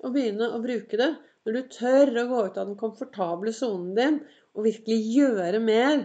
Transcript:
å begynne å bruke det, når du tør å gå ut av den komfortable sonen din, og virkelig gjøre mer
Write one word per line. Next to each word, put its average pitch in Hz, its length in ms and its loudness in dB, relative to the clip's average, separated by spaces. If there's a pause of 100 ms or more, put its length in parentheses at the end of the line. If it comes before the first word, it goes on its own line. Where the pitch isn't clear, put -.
å 254 100 -6
begynne 226 380 0
å 233 100 -6
bruke 233 380 -4
det, 294 140 2 (340)
når 220 80 -2
du 254 180 -6
tør 262 480 4
å 247 80 -2
gå 254 160 0
ut 190 140 -8
av 190 80 -6
den 202 100 -8
komfortable 208 760 -6
sonen 190 420 -4
din, 285 220 2 (380)
og 214 80 0
virkelig 220 320 0 (160)
gjøre 220 500 2
mer 233 420 4